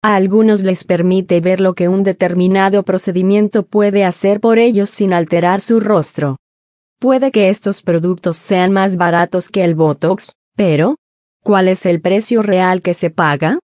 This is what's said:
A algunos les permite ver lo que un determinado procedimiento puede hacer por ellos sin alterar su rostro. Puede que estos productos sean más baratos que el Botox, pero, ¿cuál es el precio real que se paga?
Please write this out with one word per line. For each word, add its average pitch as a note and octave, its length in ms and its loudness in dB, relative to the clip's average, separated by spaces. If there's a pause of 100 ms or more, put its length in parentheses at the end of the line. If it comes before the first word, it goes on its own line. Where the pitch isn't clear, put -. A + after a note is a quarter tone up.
A G#3+ 120 2
algunos G#3 460 2
les F#3+ 220 -2
permite F3+ 580 0
ver F#3 180 0
lo F#3+ 140 0
que F3 140 -2
un F#3+ 160 0
determinado F#3+ 800 0
procedimiento G3 840 0
puede G3+ 400 0
hacer G3 340 0
por A3+ 200 2
ellos G#3 300 2
sin F#3+ 220 -2
alterar F3 500 0
su A3+ 180 0
rostro. D3+ 580 -2 (640)
Puede C4 320 2
que G3+ 180 2
estos G3 320 -4
productos F3 560 -2
sean F#3 340 0
más F#3+ 260 0
baratos F3 520 0
que F#3+ 140 -2
el E3+ 120 0
Botox, D#3+ 560 -2 (240)
pero, F#3 420 0 (460)
¿cuál F#3+ 240 2
es F#3 180 -2
el E3+ 160 0
precio G#3+ 420 0
real F#3 380 0
que F3+ 120 -4
se E3+ 160 -4
paga? D#3+ 580 -2